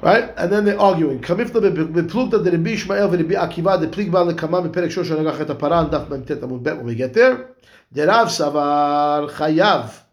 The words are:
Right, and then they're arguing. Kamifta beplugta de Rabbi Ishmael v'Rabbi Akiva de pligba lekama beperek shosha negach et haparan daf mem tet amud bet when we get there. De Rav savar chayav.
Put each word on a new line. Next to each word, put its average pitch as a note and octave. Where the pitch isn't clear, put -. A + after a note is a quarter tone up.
Right, A3+
and F3
then G#3
they're G#3
arguing. E3
Kamifta F3
beplugta F3
de F3+
Rabbi E3+
Ishmael G3+
v'Rabbi E3+
Akiva F3+
de D#3+
pligba F3
lekama E3+
beperek E3+
shosha E3
negach D3+
et D3+
haparan D3
daf C#3+
mem C3
tet C3
amud B2+
bet D#3
when A#2+
we A#2
get B2+
there. B3+
De D3
Rav A3
savar D3
chayav. D#3